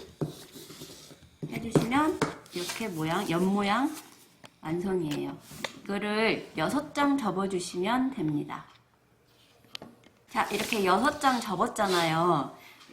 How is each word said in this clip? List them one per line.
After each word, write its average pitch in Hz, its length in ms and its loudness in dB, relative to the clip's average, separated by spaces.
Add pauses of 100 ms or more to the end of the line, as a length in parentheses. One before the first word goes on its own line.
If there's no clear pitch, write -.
(1500)
해주시면 240 720 0 (340)
이렇게 175 360 -6
모양, 160 400 -2
옆 170 120 2
모양 202 540 2 (640)
완성이에요. 156 760 -2 (460)
이거를 208 720 0
여섯 208 380 -2
장 285 240 4
접어주시면 196 920 0
됩니다. 147 520 -2 (1700)
자, - 160 0
이렇게 214 400 0
여섯 214 340 4
장 254 220 4
접었잖아요. 175 1120 2 (380)